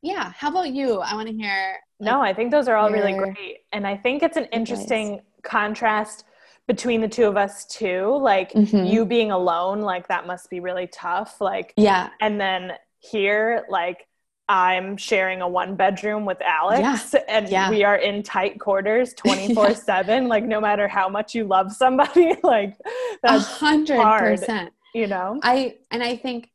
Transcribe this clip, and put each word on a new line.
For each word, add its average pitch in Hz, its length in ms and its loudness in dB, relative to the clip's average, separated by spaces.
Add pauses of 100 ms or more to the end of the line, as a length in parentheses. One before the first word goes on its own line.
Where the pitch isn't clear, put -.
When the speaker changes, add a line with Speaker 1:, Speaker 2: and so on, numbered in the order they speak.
Speaker 1:
yeah. 294 280 -6
How 294 200 -6
about 339 200 -2
you? 254 300 -2
I 185 140 -6
wanna 220 180 -8
hear, 196 480 -4 (200)
Speaker 2:
No, 220 180 0
Speaker 1:
like, 233 120 2
Speaker 2:
I 190 40 0
think 233 180 -2
those 285 160 2
are 226 80 4
all 214 140 4
really 202 220 2
Speaker 1:
your 190 220 -2
Speaker 2:
great. 196 240 -16 (140)
And 202 140 -6
I 196 100 -4
think 247 260 -2
it's 330 140 0
an 294 80 -2
Speaker 1:
advice. - 140 -10
Speaker 2:
interesting 220 600 -4 (220)
contrast 214 800 -2 (420)
between 233 340 0
the 220 80 -2
two 226 180 0
of 202 100 2
us 202 300 -2
too. 196 540 -2
Like, 196 320 2
Speaker 1:
Mm-hmm. 208 340 4
Speaker 2:
you 220 200 2
being 220 240 2
alone, 180 500 0
like, 185 280 -6
that 175 180 -4
must 180 240 -12
be 180 100 -10
really 180 280 -6
tough. 180 520 -8
Like, 190 360 -4
Speaker 1:
Yeah. 196 340 4 (100)
Speaker 2:
and 208 200 -2
then 185 320 -4 (260)
here, 214 680 -2
like, 180 380 -4 (440)
I'm 185 460 2
sharing 190 460 -2
a 180 60 -2
one 185 280 -2
bedroom 208 480 0
with 185 180 -4
Alex, 214 720 0
Speaker 1:
Yeah. - 140 4
Speaker 2:
and 208 220 0
Speaker 1:
Yeah. 190 200 2
Speaker 2:
we 208 140 2
are 202 120 4
in 202 260 0
tight 196 380 -4
quarters 208 580 0
Speaker 1:
<laughs> - 60 -20
Yeah. 254 100 4
Speaker 2:
twenty-four 220 400 2
seven. 220 540 0
Like, 220 160 2
no 220 160 -2
matter 208 280 0
how 196 200 0
much 202 260 -6
you 226 100 -2
love 190 280 2
somebody, 285 680 4
<laughs> - 40 -12
like, 208 340 2 (460)
that's 233 240 4
Speaker 1:
A - 120 -12
hundred 294 580 4
percent. 202 560 -2
Speaker 2:
hard, - 0 - (220)
you 226 120 -2
know? 196 360 -4
Speaker 1:
I, 254 360 0 (120)
and 240 120 -4
I 240 140 -4
think 240 380 -8